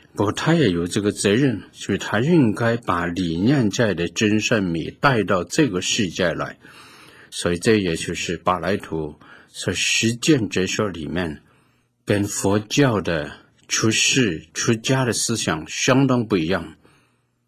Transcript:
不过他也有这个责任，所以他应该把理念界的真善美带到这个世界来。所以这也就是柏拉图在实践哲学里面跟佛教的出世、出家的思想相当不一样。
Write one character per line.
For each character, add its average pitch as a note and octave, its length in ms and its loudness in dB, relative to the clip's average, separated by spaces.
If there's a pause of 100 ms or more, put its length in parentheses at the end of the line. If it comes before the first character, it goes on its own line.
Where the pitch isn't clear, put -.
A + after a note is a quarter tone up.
(140)
不 G#2+ 100 0
过 G#2 80 2
他 D#3 200 0
也 D#3+ 160 4
有 F2 180 0
这 G#2+ 140 -2
个 G2+ 100 0
责 G2+ 240 2
任， A#2 280 0 (100)
所 - 220 -4
以 F#2+ 40 0
他 - 220 -2
应 C#3 320 4
该 A#2 240 0
把 F2 300 -4
理 E2+ 340 -2
念 A#2+ 300 2
界 G#2 240 0
的 E2+ 140 -2
真 G#2+ 300 2
善 G#2 240 0
美 E2 280 -2 (100)
带 B2+ 220 2
到 F#2 200 0
这 C3+ 280 0
个 F#2 100 -2
世 - 300 -2
界 D#2+ 240 -2
来。 D2 240 -8 (720)
所 - 200 -4
以 F2 80 -2
这 A2 180 4
也 F2+ 200 0
就 - 160 -6
是 E2+ 240 -6
柏 F2+ 220 0
拉 F2 180 -2
图 D#2 380 -8 (340)
在 - 240 -6
实 A2+ 420 0
践 A#2+ 360 2
哲 F#2+ 160 0
学 G#2+ 220 -2
里 E2+ 180 -8
面 D#2 360 -4 (600)
跟 G2+ 200 0
佛 G2 340 0
教 A2+ 420 2
的 D#2+ 320 -4 (360)
出 - 220 0
世、 G#2+ 640 0
出 - 220 0
家 C3 320 0
的 A2 80 0
思 - 200 -2
想 E2 320 -4
相 C3+ 400 2
当 B2 200 2
不 G#2 100 0
一 D#2+ 100 0
样。 E2 280 -4 (720)